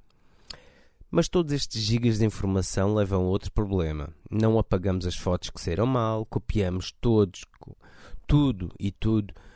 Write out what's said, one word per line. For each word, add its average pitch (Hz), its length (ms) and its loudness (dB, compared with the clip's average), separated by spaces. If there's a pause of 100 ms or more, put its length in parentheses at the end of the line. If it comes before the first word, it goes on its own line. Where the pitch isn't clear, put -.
(1120)
Mas 170 180 2
todos 165 240 0
estes 127 280 -4
gigas 113 380 2
de 110 60 2
informação 98 720 0
levam 98 280 0
a 90 60 0
outro 98 240 -2
problema. 82 600 -2 (160)
Não 110 280 4
apagamos 92 480 0
as 90 100 -4
fotos - 320 -2
que - 120 -12
saíram 90 260 -2
mal, 110 400 -2
copiamos - 720 -2
todos, 107 440 4 (140)
co-, - 180 -20 (500)
tudo 123 520 2
e 101 140 -4
tudo, 107 400 0 (240)